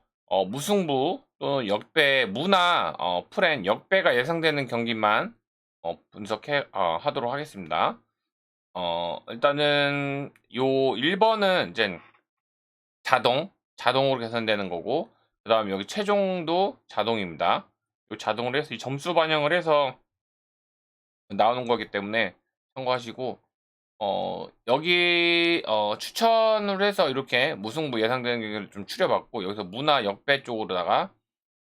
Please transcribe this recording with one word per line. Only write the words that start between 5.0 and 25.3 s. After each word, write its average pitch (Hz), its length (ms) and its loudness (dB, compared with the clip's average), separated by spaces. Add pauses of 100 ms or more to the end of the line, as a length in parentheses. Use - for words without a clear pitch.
어, 85 160 -8 (120)
분석해, 107 640 -4
어, 87 280 0
하도록 127 300 -4
하겠습니다. 120 680 -4 (760)
어, 85 560 -4
일단은 143 1040 0 (240)
요 135 400 2
일 160 220 0
번은 190 520 2
이제 101 300 -2 (1040)
자동, 131 480 0 (260)
자동으로 131 440 0
계산되는 110 500 -2
거고, 92 400 -6 (340)
그다음 107 260 2
여기 98 160 -4
최종도 190 920 -2 (100)
자동입니다. 101 760 -2 (460)
요 107 60 -10
자동으로 120 400 -2
해서 143 160 -6
이 110 40 -10
점수 143 360 -6
반영을 156 380 2
해서 156 460 2 (1300)
나오는 117 380 2
거기 110 240 0
때문에 101 440 -2 (400)
참고하시고, 123 640 -6 (600)
어, 92 480 -4 (180)
여기, 170 1000 2